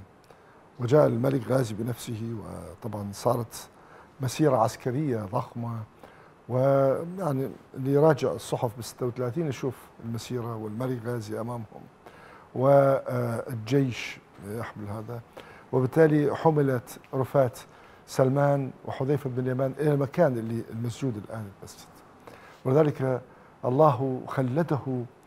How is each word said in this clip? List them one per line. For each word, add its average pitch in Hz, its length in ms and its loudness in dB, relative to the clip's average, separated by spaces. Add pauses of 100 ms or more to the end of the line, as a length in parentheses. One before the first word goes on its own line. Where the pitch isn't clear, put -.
(800)
وجاء 139 260 6
الملك 123 420 0
غازي 120 260 0
بنفسه، 113 680 -8
وطبعًا 92 720 -10
صارت 117 560 -2 (520)
مسيرة 135 360 2
عسكرية 120 600 0
ضخمة، 117 600 -6 (680)
ويعني 135 1000 0 (240)
اللي 135 180 -2
يراجع 143 400 6
الصحف 120 440 -4
بالستة 123 300 -8
وثلاثين 123 420 -4
يشوف 127 260 -4 (300)
المسيرة 117 520 -6
والملك 113 500 -6
غازي 110 340 -6
أمامهم 117 240 -8 (880)
والجيش 127 1600 2 (300)
يحمل 107 400 -10
هذا، 110 320 -10 (520)
وبالتالي 143 640 4
حملت 143 640 2 (160)
رفات 131 440 2 (480)
سلمان 139 640 2 (140)
وحذيفة 135 460 -2
بن 123 120 -2
اليمان 131 360 -2
إلى 151 160 2
المكان 139 440 2
اللي 113 320 -4
المسجود 117 460 -4
الآن 104 420 -10
المسجد، - 280 -18 (800)
ولذلك 135 560 2 (440)
الله 131 640 4
خلده 131 760 -2 (220)